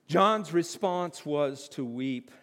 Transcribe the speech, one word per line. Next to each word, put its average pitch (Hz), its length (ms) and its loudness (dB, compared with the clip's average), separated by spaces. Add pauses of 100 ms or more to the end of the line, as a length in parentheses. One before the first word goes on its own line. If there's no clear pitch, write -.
John's 196 460 4
response 175 720 -2
was 147 460 -2
to - 120 -8
weep. 123 480 -6 (120)